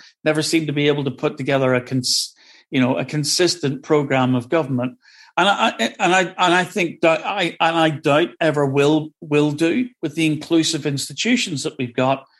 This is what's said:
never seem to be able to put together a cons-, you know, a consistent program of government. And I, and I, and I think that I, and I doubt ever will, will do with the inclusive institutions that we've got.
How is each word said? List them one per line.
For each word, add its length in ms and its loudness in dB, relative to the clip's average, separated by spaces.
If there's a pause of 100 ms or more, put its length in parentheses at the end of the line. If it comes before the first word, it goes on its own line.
(240)
never 180 2
seem 260 0
to 60 -4
be 140 0
able 160 0
to 80 -2
put 240 -4
together 380 0
a 80 2
cons-, 520 -4 (360)
you 100 0
know, 180 2
a 80 -4
consistent 760 -2
program 520 2
of 140 -4
government. 480 -2 (380)
And 140 2
I, 500 0
and 160 2
I, 60 4
and 320 0
I 100 4
think 380 -4
that 240 2
I, 340 -4
and 160 2
I 140 4
doubt 400 0 (100)
ever 260 0
will, 440 2 (100)
will 320 0
do 380 0 (120)
with 140 -8
the 100 0
inclusive 600 0
institutions 760 -2
that 140 -8
we've 180 -6
got. 300 0 (140)